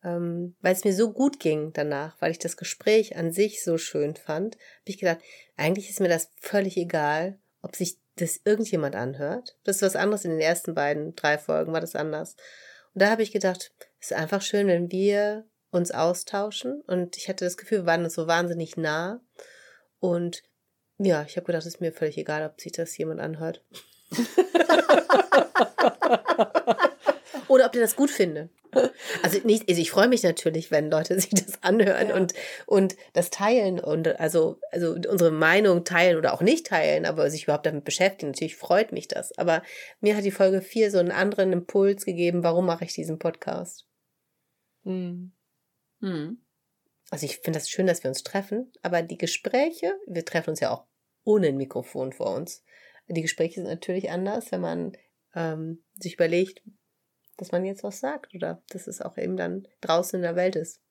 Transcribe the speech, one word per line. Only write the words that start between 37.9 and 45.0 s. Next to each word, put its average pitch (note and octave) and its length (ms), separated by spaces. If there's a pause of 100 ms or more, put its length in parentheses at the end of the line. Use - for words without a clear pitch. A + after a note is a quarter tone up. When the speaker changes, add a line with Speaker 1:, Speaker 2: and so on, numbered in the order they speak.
Speaker 1:
Natürlich D#3 240
freut G#3+ 360
mich - 160
das. - 300
Aber E3 240 (380)
mir G#3 160
hat G#3 100
die G3 60
Folge F#3+ 300
vier G#3+ 300
so G3 80
einen F3 120
anderen G3 420
Impuls G3 520
gegeben, F3 380
warum E3+ 220
mache E3+ 200
ich - 80
diesen D#3+ 260
Podcast? - 640 (1000)
Speaker 2:
Mhm. F3+ 480 (680)